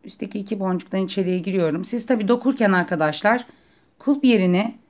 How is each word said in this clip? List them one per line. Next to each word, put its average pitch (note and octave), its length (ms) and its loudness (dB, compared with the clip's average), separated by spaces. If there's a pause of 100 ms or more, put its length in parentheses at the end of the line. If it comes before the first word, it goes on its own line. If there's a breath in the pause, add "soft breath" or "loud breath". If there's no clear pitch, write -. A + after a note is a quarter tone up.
üstteki - 340 -12
iki G3+ 220 -8
boncuktan F#3+ 400 -4
içeriye F#3 380 -2
giriyorum. F3 460 -2
Siz - 220 -6
tabi G#3+ 220 0
dokurken A#3+ 440 2
arkadaşlar F3+ 760 0 (520 soft breath)
kulp C#4+ 260 0
yerini G3+ 540 2 (120)